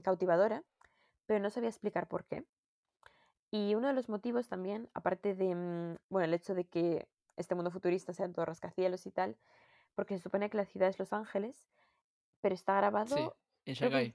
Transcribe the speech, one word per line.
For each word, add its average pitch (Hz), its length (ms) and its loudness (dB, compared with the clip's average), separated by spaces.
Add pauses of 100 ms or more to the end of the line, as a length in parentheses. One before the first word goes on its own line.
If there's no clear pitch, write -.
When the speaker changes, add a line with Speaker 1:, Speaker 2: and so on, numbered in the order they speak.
Speaker 1:
cautivadora, 185 600 4 (640)
pero 214 140 2
no 202 100 0
sabía 233 200 -2
explicar - 380 -4
por 175 180 -6
qué. - 200 -10 (1040)
Y 208 240 2
uno 240 140 2
de 277 60 2
los 254 140 -2
motivos 240 400 -2
también, 196 460 -6
aparte 185 400 0
de, 185 200 2
mm, 170 420 -4 (120)
bueno, 190 180 2
el 160 80 2
hecho 175 200 -2
de 180 140 -2
que 170 400 0 (280)
este 180 180 -4
mundo 175 160 -2
futurista 180 420 -2
sean 180 200 -4
todos 165 160 -2
rascacielos 180 580 -2
y 190 60 -12
tal, 190 260 -4 (560)
porque 196 220 -4
se 175 80 -8
supone 202 260 -2
que 220 80 -4
la 202 80 0
ciudad 190 220 2
es 190 100 -2
Los 190 140 -6
Ángeles, 214 560 -4 (720)
pero 196 120 2
está 196 220 0
grabado, 208 360 2
Speaker 2:
Sí, 302 200 0 (320)
en - 140 -6
Speaker 1:
creo 247 140 2
que 269 40 2
Speaker 2:
Shanghái. 240 180 0